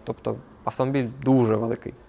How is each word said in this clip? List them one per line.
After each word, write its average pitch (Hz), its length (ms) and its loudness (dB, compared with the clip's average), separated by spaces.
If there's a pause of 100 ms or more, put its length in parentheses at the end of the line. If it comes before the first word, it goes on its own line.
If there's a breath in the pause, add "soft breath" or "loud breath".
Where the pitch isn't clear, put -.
Тобто - 320 -6 (280)
автомобіль 131 440 0 (140)
дуже 123 340 4
великий. 113 380 -4 (140)